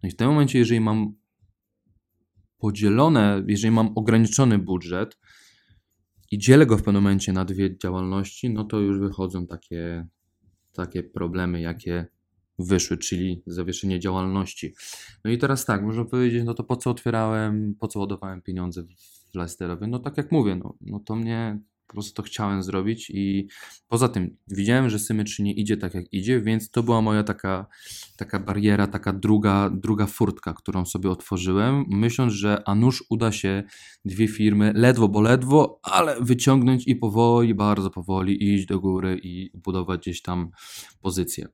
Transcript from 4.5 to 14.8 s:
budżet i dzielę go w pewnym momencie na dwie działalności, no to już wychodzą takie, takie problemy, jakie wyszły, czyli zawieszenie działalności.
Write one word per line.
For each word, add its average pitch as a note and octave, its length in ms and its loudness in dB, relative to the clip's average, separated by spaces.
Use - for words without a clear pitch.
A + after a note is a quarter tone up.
budżet F2+ 600 -4
i G#2 80 -4
dzielę C3 280 8
go A2 120 4
w - 40 -2
pewnym G2+ 200 4
momencie G2 300 2
na F#2 120 0
dwie F#2 340 -2
działalności, F#2+ 720 -4
no G#2+ 140 -4
to G#2+ 160 -4
już G2 180 0
wychodzą F#2+ 480 -4
takie, E2+ 600 -10
takie F2 300 -8
problemy, F2 580 -4
jakie E2+ 460 -6
wyszły, F2+ 400 0
czyli F2+ 480 -4
zawieszenie F2+ 540 -6
działalności. F#2+ 760 -4